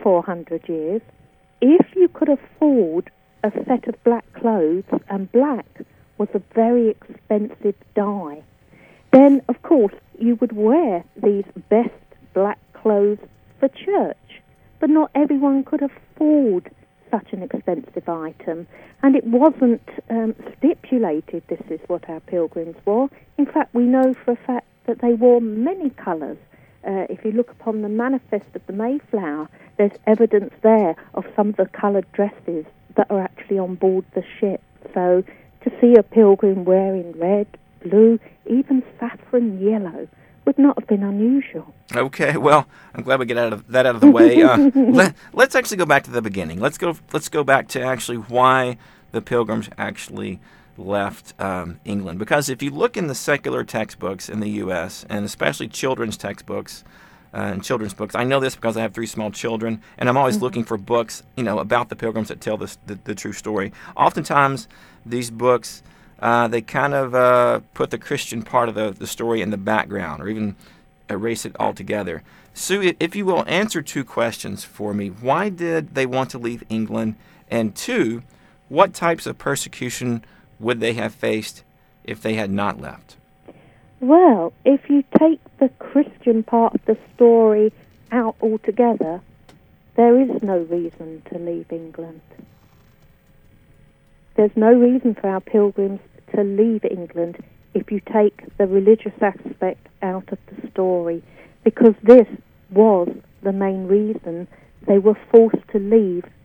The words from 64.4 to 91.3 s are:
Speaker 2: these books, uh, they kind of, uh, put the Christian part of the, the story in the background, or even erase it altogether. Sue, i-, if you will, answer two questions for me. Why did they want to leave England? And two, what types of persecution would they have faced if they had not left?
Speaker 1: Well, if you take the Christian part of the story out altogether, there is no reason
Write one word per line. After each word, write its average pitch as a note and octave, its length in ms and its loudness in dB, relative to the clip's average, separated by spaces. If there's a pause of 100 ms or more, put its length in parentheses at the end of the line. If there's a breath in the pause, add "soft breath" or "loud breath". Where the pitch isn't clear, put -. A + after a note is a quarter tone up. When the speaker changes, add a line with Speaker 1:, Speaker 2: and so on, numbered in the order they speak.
Speaker 2:
these A#2+ 280 -6
books, A#2+ 500 -2 (380 soft breath)
uh, A#2 280 0
they A#2 140 -4
kind C#3+ 320 -4
of, C3 220 -2
uh, B2 460 2 (120)
put C3 160 -4
the A#2+ 80 -8
Christian A#2 460 -8
part A#2+ 260 -2
of G#2 60 -10
the, G#2+ 160 -4
the F#2 160 -12
story A#2 340 -4
in F#2+ 80 -6
the G#2+ 80 -6
background, F#2+ 640 -6
or F2+ 60 -12
even G#2+ 280 -8 (540 soft breath)
erase A2 340 -6
it G#2 160 -14
altogether. G2+ 640 -6 (320 soft breath)
Sue, G3 300 -4
i-, F3 160 0
if E3+ 160 -4
you G3+ 100 -6
will, F3 220 0
answer F3+ 340 -2
two C#3+ 220 -8
questions A2 600 -6
for G#2 300 -10
me. G2+ 140 -6
Why C3 420 -4
did E3 460 -6
they C3+ 100 -2
want B2+ 260 -4
to C3+ 60 -14
leave A#2 320 -8
England? A2 460 -4 (340 soft breath)
And A2+ 260 -4
two, B2 460 -4 (480 soft breath)
what F3+ 240 2
types E3+ 320 -4
of A#2+ 140 -12
persecution B2 840 -8 (360 soft breath)
would A#2 200 -4
they A#2 140 -2
have A2+ 200 -6
faced A2 500 -6 (400)
if A2+ 160 -12
they A2 140 -4
had A2 160 -4
not G2 320 -4
left? - 340 -18 (840 soft breath)
Speaker 1:
Well, B3+ 540 6 (120)
if C4+ 240 2
you C#4+ 140 4 (160)
take D#4 200 4 (200)
the C4 180 2
Christian - 640 0
part A#3 320 0
of - 120 -4
the G#3+ 120 0 (160)
story A3 580 6 (400 soft breath)
out A3+ 300 -2
altogether, G#3+ 800 -2 (760)
there A#3+ 220 6
is C4 220 0
no G3 160 -2
reason E3 640 -6 (100)